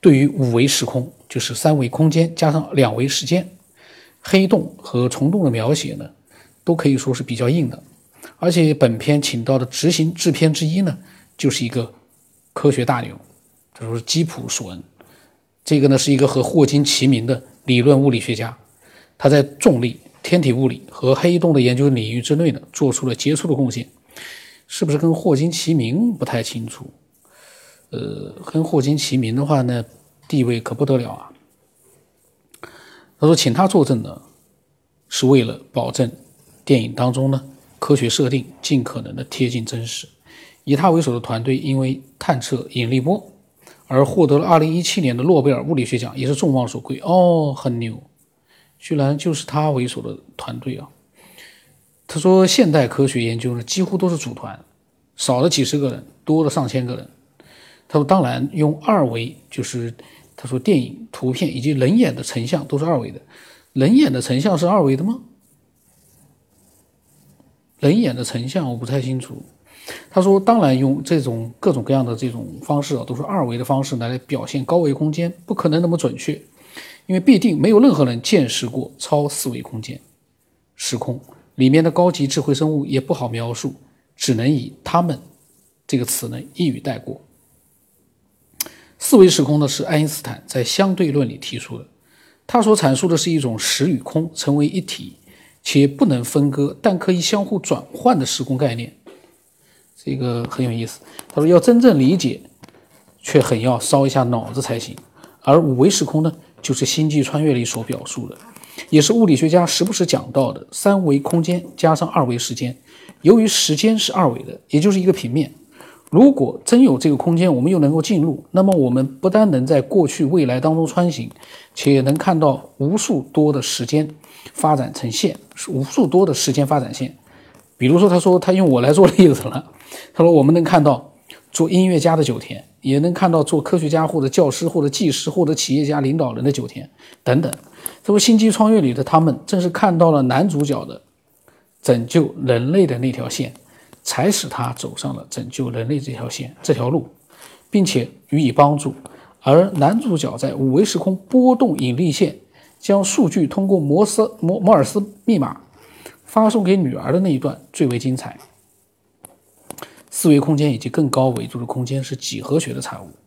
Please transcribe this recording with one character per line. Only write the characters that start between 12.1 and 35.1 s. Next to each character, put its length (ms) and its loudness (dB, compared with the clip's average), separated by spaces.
科 180 2
学 140 0
大 160 -2
牛， 180 -14
他 140 -16
说 100 -6
是 60 -8
基 200 -2
普· 280 -8
索 200 -8
恩。 120 -16
这 160 2
个 80 4
呢， 80 4
是 160 0
一 40 4
个 120 4
和 140 0
霍 240 2
金 180 2
齐 220 0
名 200 2
的 160 -4
理 160 2
论 180 6
物 120 4
理 100 -2
学 140 -6
家， 220 -10
他 140 4
在 120 6
重 380 2
力、 180 -4
天 200 0
体 100 2
物 160 0
理 220 -6
和 240 0
黑 240 2
洞 160 2
的 60 4
研 140 4
究 140 2
领 240 -2
域 80 -4
之 160 -2
内 160 0
呢， 80 -8
做 200 0
出 160 -4
了 60 -4
杰 200 -2
出 140 -6
的 60 0
贡 180 -2
献。 160 -10
是 160 -6
不 60 -4
是 80 0
跟 160 2
霍 220 0
金 120 0
齐 240 -4
名 400 0
不 120 -6
太 180 -4
清 240 -10
楚， 240 -16
呃， 440 -10
跟 180 -2
霍 180 0
金 160 0
齐 180 -4
名 200 -2
的 100 -2
话 160 0
呢， 220 -4
地 160 0
位 180 -2
可 140 -10
不 100 -2
得 120 0
了 160 -4
啊。 180 -18
他 120 2
说 80 6
请 160 0
他 160 2
作 160 2
证 180 -2
呢， 180 -14
是 180 -2